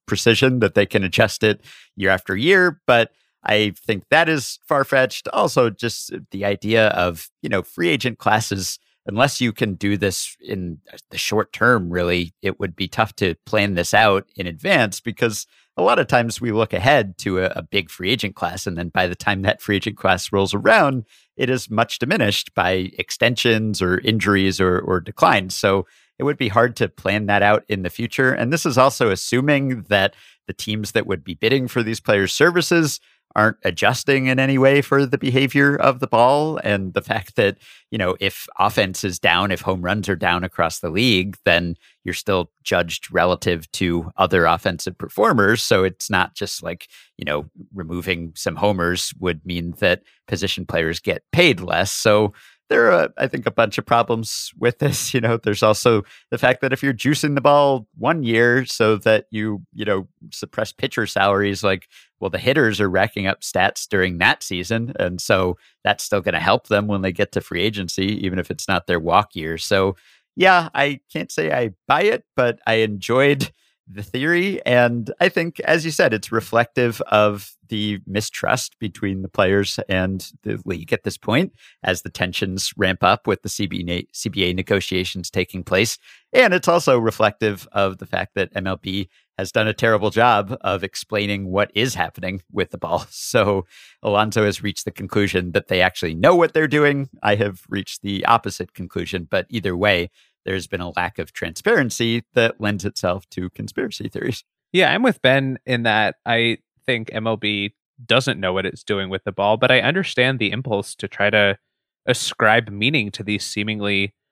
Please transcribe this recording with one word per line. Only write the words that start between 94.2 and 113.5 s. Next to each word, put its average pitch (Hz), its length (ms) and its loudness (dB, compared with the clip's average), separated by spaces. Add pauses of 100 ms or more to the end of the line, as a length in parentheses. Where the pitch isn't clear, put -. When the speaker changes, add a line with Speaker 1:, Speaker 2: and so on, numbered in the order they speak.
Speaker 1:
has 101 180 0
reached 101 220 -8
the 107 60 -8
conclusion 95 600 -2
that 95 160 -2
they 92 120 2
actually 90 340 0
know 139 220 4
what 165 180 2
they're 156 140 2
doing. 143 400 2 (140)
I 104 140 4
have 104 320 -2
reached - 340 -8
the 101 240 -4
opposite - 480 0
conclusion. 87 560 -8
But 92 180 -2
either 95 280 -4
way, 90 340 2 (340)
there's 95 220 -6
been 90 140 -8
a 87 160 -8
lack 90 240 -4
of 78 120 -10
transparency 117 920 -2 (100)
that 113 260 2
lends 104 240 -2
itself 92 460 -4
to 90 200 -8
conspiracy - 580 -8
theories. - 340 -6 (300)
Speaker 2:
Yeah, 175 200 2
I'm 196 100 0
with 254 200 0
Ben 135 440 2
in 120 180 -2
that 107 320 2 (100)
I 117 320 0 (280)
think 113 260 -4
M 110 140 -6
L 110 100 0
B 104 380 -4 (300)
doesn't 123 360 0
know 92 140 -2
what 95 120 -2
it's - 160 -8
doing 98 280 -4
with 95 140 -6
the 101 80 -4
ball, 104 260 2
but 127 120 2
I 127 100 6
understand 131 580 0
the 107 120 -2
impulse 107 460 -4
to - 100 -8
try 101 220 -2
to 104 300 4 (480)
ascribe 113 640 2
meaning 107 420 -2
to - 100 -14
these 101 220 -6
seemingly 101 680 -4 (180)